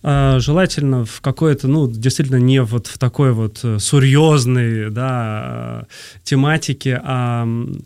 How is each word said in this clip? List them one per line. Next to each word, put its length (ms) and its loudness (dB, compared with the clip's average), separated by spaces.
А, 380 2
желательно 640 0
в 180 -10
какой-то, 460 0
ну, 240 2
действительно 480 0
не 240 4
вот 240 -4
в 100 -16
такой 360 0
вот, 300 -4
э, 160 -2
серьёзной, 1120 2
да, 920 -6
э, 400 -20
тематике, 800 0
а, 400 -2
м, 420 -6